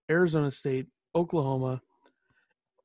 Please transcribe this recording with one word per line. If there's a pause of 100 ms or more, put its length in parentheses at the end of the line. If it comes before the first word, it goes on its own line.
Arizona
State, (300)
Oklahoma, (1040)